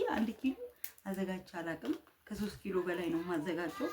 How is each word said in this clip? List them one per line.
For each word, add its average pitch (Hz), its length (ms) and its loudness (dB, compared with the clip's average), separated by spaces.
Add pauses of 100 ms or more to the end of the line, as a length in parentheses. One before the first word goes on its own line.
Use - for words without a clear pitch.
አንድ 220 240 4
ኪሎ 262 220 2 (500)
አዘጋጅቼ 185 500 -2
አላውቅም። 165 380 -2 (300)
ከሦስት 202 340 -2
ኪሎ 185 240 -2
በላይ 170 260 0
ነው 165 120 4
የማዘጋጀው። 170 720 0